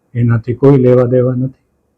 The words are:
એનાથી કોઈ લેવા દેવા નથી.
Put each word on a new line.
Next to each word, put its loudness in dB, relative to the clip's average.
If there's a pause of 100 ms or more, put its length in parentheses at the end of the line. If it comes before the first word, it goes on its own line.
(140)
એનાથી -2
કોઈ 2
લેવા 2
દેવા -2
નથી. -8 (360)